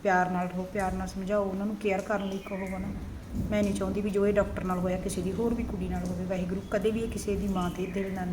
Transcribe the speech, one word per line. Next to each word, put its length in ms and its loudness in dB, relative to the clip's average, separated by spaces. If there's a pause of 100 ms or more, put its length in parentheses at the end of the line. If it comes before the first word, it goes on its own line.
ਪਿਆਰ 260 6
ਨਾਲ 180 0
ਰਹੋ, 260 -4
ਪਿਆਰ 200 2
ਨਾਲ 140 -2
ਸਮਝਾਓ, 380 0
ਉਹਨਾਂ 200 -2
ਨੂੰ 100 0
ਕੇਅਰ 260 0
ਕਰਨ 280 0
ਲਈ 80 -2
ਕਹੋ, 200 -6
ਹੈ 220 -4
ਨਾ। 80 -4 (640)
ਮੈਂ 120 4
ਨਹੀਂ 100 2
ਚਾਹੁੰਦੀ 280 0
ਵੀ 80 0
ਜੋ 180 4
ਇਹ 60 4
ਡਾਕਟਰ 300 2
ਨਾਲ 160 0
ਹੋਇਆ 180 2
ਕਿਸੇ 240 -2
ਦੀ 100 0
ਹੋਰ 220 2
ਵੀ 100 -2
ਕੁੜੀ 260 -2
ਨਾਲ 160 -2
ਹੋਵੇ। 200 -2
ਵਾਹਿਗੁਰੂ 360 -2 (100)
ਕਦੇ 200 2
ਵੀ 80 0
ਇਹ 80 -2
ਕਿਸੇ 280 -2
ਦੀ 120 0
ਮਾਂ 220 0
'ਤੇ 160 -2
ਦਿਲ 280 -2
ਨਾ 200 -2